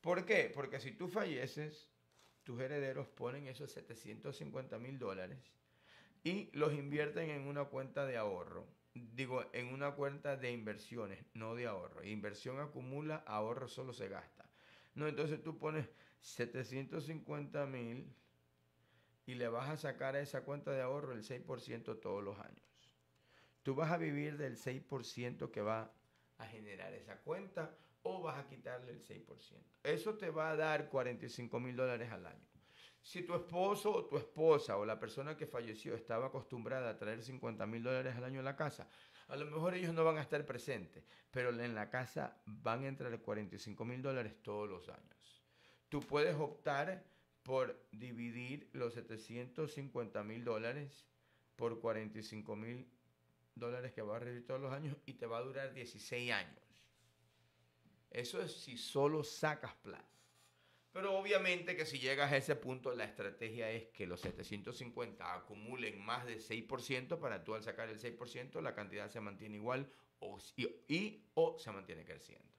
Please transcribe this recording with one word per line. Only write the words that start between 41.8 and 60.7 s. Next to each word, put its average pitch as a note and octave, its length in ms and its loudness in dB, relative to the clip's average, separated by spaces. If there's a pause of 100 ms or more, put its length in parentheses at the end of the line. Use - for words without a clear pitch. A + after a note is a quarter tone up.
casa - 560 -2
van A2+ 380 0
a C3+ 40 0
entrar C3 340 -4
cuarenta G#2 340 -2
y G2 40 -8
cinco G#2+ 260 -4
mil B2+ 160 -2
dólares B2+ 400 0
todos G#2 280 0
los F#2 200 -8
años. - 540 -20 (440)
Tú C#3+ 140 0
puedes D3 340 6
optar D3+ 720 0 (360)
por C3 500 2
dividir A#2+ 840 -6
los B2 200 0
setecientos A#2+ 800 -4
cincuenta B2 500 -2
mil A2 200 -4
dólares A#2+ 640 0 (480)
por A#2 240 2
cuarenta A2 400 0
y G#2+ 40 -6
cinco G#2+ 320 -4
mil A#2+ 320 -6 (680)
dólares A#2+ 380 -2
que A2 80 -4
vas G#2+ 160 0
a - 20 -2
recibir B2 260 -6
todos C3 160 0
los C3+ 120 -2
años C#3+ 220 -2 (100)
y C3+ 80 -10
te - 120 -6
va A2+ 120 0
a A#2+ 40 0
durar C3+ 320 -4
dieciséis A#2+ 580 -2
años. F#2 280 2 (1500)
Eso - 300 -2
es F3 100 -2
si - 260 -10
solo D3 460 4
sacas D3 520 -2
plata. - 300 -12 (840)